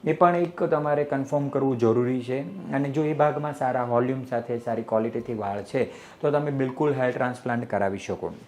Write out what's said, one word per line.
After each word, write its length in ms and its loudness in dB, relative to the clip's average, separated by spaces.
એ 80 2
પણ 240 6
એક 260 0
તમારે 420 2
કન્ફર્મ 440 -2
કરવું 300 2
જરૂરી 440 4
છે. 500 -6
અને 160 0
જો 160 0
એ 100 0
ભાગમાં 440 2
સારા 240 0
વોલ્યુમ 420 2
સાથે 340 -4
સારી 240 -4
ક્વોલિટીથી 520 -2
વાળ 280 -4
છે 220 -2
તો 100 2
તમે 200 0
બિલકુલ 440 0
હેર 180 0
ટ્રાન્સપ્લાન્ટ 580 -4
કરાવી 280 0
શકો. 340 -6